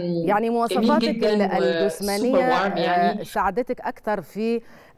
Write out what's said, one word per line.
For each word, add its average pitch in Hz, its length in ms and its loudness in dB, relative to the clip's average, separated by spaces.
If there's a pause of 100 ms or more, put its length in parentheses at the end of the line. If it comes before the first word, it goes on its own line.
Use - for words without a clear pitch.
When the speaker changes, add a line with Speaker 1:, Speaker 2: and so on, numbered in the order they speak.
Speaker 1:
يعني 170 260 -2
Speaker 2:
جميل 220 260 2
Speaker 1:
مواصفاتك 233 560 2
Speaker 2:
جدا 220 260 0
Speaker 1:
ال-، 190 280 2
Speaker 2:
وسوبر 165 200 2
Speaker 1:
الجسمانية، 202 540 -2
Speaker 2:
وارم 254 400 2
يعني. 175 440 2
Speaker 1:
آه، 165 40 -10
ساعدتك 208 560 -2
أكثر 214 400 -4
في 226 360 -4 (420)